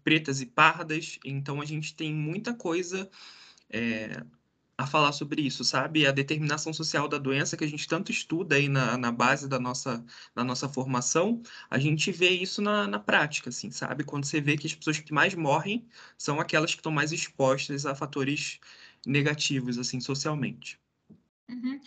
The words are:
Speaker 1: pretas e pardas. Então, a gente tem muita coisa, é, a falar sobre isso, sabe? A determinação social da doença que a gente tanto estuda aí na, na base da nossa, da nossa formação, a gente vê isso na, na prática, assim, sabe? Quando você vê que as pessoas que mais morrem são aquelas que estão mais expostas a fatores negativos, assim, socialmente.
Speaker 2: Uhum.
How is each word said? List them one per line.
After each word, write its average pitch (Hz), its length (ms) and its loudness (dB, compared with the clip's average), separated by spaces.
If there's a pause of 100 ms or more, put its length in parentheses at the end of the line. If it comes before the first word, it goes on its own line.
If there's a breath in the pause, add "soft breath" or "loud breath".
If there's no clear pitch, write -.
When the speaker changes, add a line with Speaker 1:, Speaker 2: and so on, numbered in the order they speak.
Speaker 1:
pretas 156 360 2
e 131 60 -6
pardas. 160 800 4
Então, 139 360 -4
a 147 40 -6
gente 151 300 -6
tem 156 180 -4
muita 170 400 -4
coisa, 185 560 -2 (640 loud breath)
é, 110 520 -4 (540)
a 135 80 -2
falar 147 280 4
sobre 147 280 -4
isso, 131 220 -2
sabe? 151 420 2
A 139 60 6
determinação 151 600 0
social 151 340 0
da 147 100 -2
doença 135 380 0
que - 80 -4
a 151 40 2
gente 147 200 -6
tanto 170 240 -2
estuda 165 440 0
aí 143 120 4
na, 127 300 2
na 123 140 0
base 131 360 2
da 135 120 0
nossa, 123 440 -4 (320 loud breath)
da 120 80 0
nossa 127 240 -2
formação, 139 720 0 (280 loud breath)
a - 100 2
gente 156 320 2
vê 180 180 4
isso 185 320 0
na, 208 260 2
na 202 120 -4
prática, 156 500 0
assim, - 220 -8
sabe? - 320 -4
Quando 143 220 -4
você 151 160 0
vê 147 160 2
que 160 100 -6
as 156 80 -6
pessoas 151 240 -2
que - 140 -10
mais 165 200 4
morrem 170 540 0 (300 soft breath)
são 147 220 -2
aquelas 160 320 2
que - 80 -6
estão 160 120 -4
mais 151 200 2
expostas 139 760 0
a 139 100 -2
fatores 143 640 -4 (460 soft breath)
negativos, 139 720 0
assim, 123 240 -4
socialmente. 143 800 -4 (680)
Speaker 2:
Uhum. 247 380 -6